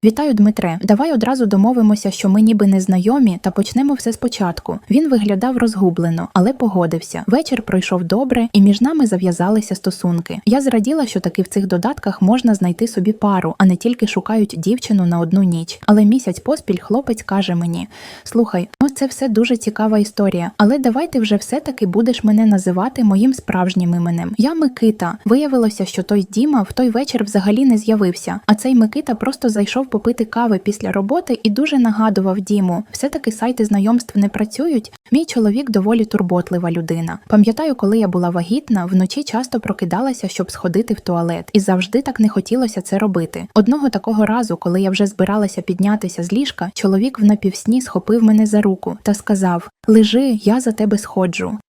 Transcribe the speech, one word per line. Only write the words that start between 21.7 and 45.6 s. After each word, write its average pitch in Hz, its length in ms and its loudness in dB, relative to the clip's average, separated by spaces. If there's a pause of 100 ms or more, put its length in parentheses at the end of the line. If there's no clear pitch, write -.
будеш 233 380 0
мене 214 220 4
називати 196 580 0
моїм 214 300 4
справжнім 185 600 -2
іменем. 170 440 -4
Я 277 160 0
Микита». 226 680 -4
Виявилося, 240 600 0
що 185 180 -8
той 202 200 -2
Діма 247 400 0
в 185 100 -6
той 247 180 0
вечір 233 340 -2
взагалі 208 400 0
не 240 140 4
з'явився, 208 680 -2
а 214 80 6
цей 254 200 -2
Микита 233 400 0
просто 262 340 -4
зайшов 214 380 -2
попити 226 380 -2
кави 220 340 -2
після 202 340 -4
роботи 208 500 -2
і 220 80 0
дуже 277 280 0
нагадував 208 600 2
Діму. 190 500 0
Все-таки 277 420 -6
сайти 226 320 -2
знайомств 214 540 0
не 202 100 2
працюють. 220 640 -4 (200)
Мій 294 120 2
чоловік 240 460 0
доволі 214 340 2
турботлива 180 680 -2
людина. 165 480 -4 (100)
Пам'ятаю, 226 460 4
коли 214 240 0
я 208 100 2
була 175 220 0
вагітна, 185 560 -2
вночі 185 360 0
часто 247 380 -4
прокидалася, 196 680 -4
щоб 185 220 -6
сходити 208 440 -2
в - 60 -16
туалет, 170 520 -4
і 208 80 6
завжди 190 420 0
так 269 180 -4
не 214 80 4
хотілося 220 520 -2
це 190 180 -2
робити. 185 560 -2
Одного 262 340 4
такого 214 380 0
разу, 220 300 -2
коли 180 240 -2
я 196 100 2
вже 196 160 2
збиралася 196 560 -2